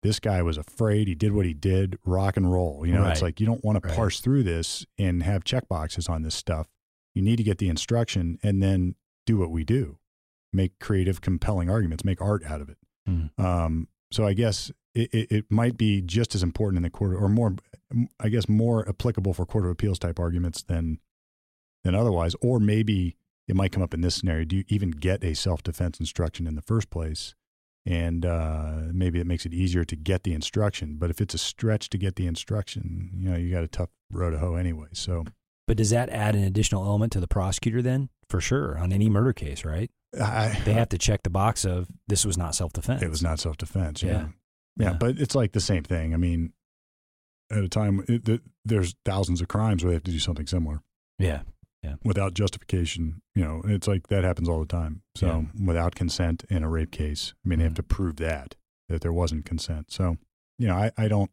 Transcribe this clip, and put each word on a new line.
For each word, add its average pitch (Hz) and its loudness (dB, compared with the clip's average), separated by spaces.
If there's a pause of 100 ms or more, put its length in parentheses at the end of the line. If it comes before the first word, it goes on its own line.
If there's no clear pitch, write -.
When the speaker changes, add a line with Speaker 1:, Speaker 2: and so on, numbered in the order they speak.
Speaker 1:
This 104 0
guy 95 2
was 82 0
afraid. 104 0
He 85 -2
did 107 2
what 101 4
he 85 0
did, 92 2
rock 95 2
and 90 4
roll." 82 0
You 85 2
know, 82 4
it's 82 2
Speaker 2:
Right. 92 2
Speaker 1:
like, 82 -4
you 107 4
don't 117 0
wanna 107 2
Speaker 2:
Right. 90 -6
Speaker 1:
parse 107 0
through 131 4
this 82 -2 (100)
and 87 2
have 95 0
checkboxes 85 -4
on 80 -2
this 78 -4
stuff. 78 -4 (480)
You 98 0
need 113 4
to 113 0
get 104 2
the 95 0
instruction 87 0
and 98 4
then 92 2 (320)
do 110 2
what 87 0
we 82 -2
do. 110 0 (540)
Make 95 0
creative, 95 0
compelling 90 0
arguments, 92 0
make 92 0
art 101 0
out 73 -6
of 71 -12
it. 71 -20 (300)
Speaker 2:
Mm. 82 -2
Speaker 1:
Um, 82 0 (240)
so 110 2
I 101 4
guess 107 0 (240)
it, 117 0
it, 110 0
it 107 0
might 117 2
be 104 2
just 92 0
as 95 2
important 95 0
in 85 0
the 87 0
court, 95 0
or 98 2
more, 107 4 (360)
m-, 120 0 (100)
I 110 0
guess 113 2
more 110 4
applicable 101 0
for 90 -2
court 104 0
of 90 0
appeals 92 0
type 87 -4
arguments 85 -2
than, 82 -2 (840)
than 90 4
otherwise. 90 2
Or 123 2
maybe 104 2 (300)
it - 0
might 95 2
come 95 2
up 85 -2
in 80 -2
this 85 2
scenario. 82 0
Do 87 0
you 98 0
even 98 0
get 87 -2
a 82 -2
self-defense 87 -2
instruction 82 -4
in 78 -4
the 76 -6
first 110 -2
place? 80 -8 (500)
And, 85 -2
uh, 80 -2
maybe 90 0
it 85 -2
makes 85 -2
it 85 -6
easier 87 2
to 80 -6
get 87 0
the 92 0
instruction. 78 -2
But 85 -2
if - -4
it's 98 -2
a 80 -4
stretch - -2
to 98 -4
get 95 -2
the 92 -2
instruction, 90 -6
you 92 -4
know, 87 0
you 87 -2
got 87 0
a 80 -6
tough - -4 (200)
row 87 -2
to 78 -2
hoe 85 -2
anyway. 82 -4
So, 85 -4 (420)
Speaker 2:
But 117 2
does 107 4
that 117 2
add 107 0
an 101 4
additional 98 2
element 104 2
to 92 0
the 87 -2
prosecutor 107 0
then? 131 0 (220)
For 92 0
sure, 135 0
on 90 0
any 104 4
murder 110 4
case, 69 -8
right? 82 -4 (280)
Speaker 1:
I, 107 0
Speaker 2:
They 104 2
have 113 4
to 90 -2
check 101 2
the 87 0
box 98 2
of, 90 -2 (200)
"This 101 2
was 95 0
not 82 -2
self-defense." - -2
Speaker 1:
It 82 -2
was 78 -2
not 80 0
self-defense, 80 -4
yeah. 92 0
Speaker 2:
Yeah. 78 -2 (500)
Speaker 1:
Yeah, 101 4
Speaker 2:
Yeah. 87 -2
Speaker 1:
but 123 2
it's, 147 -2
like, 120 2
the 104 2
same 90 0
thing. 82 -2
I 82 0
mean, 85 0 (1000)
at 107 0
a 90 -2
time, 101 2
it, 120 2
th-, 113 2 (220)
there's 101 0 (100)
thousands 92 0
of 87 -2
crimes 104 2
where 90 2
they 85 2
have 80 -2
to 90 -4
do 82 -2
something 78 -2
similar. 78 -2 (360)
Speaker 2:
Yeah, 78 0 (400)
yeah. 71 -6 (100)
Speaker 1:
Without 98 0
justification, 85 -2 (120)
you 95 2
know, 80 -4
it's 104 0
like 95 -2
that 98 2
happens 85 0
all 82 0
the 80 -4
time. 82 -4 (120)
So 95 0 (300)
Speaker 2:
Yeah. 101 -2
Speaker 1:
without 85 2
consent 85 -2
in 85 2
a 80 -2
rape 80 -2
case, - -6 (100)
I 92 0
mean, 85 2
they 82 4
have 80 2
Speaker 2:
Mm. - -4
Speaker 1:
to 82 -4
prove 85 0
that, 80 -4 (340)
that 82 -2
there 85 -2
wasn't 80 0
consent. 80 -6
So, 87 -2 (400)
you 123 0
know, 90 2
I, 107 2
I 110 2
don't 101 2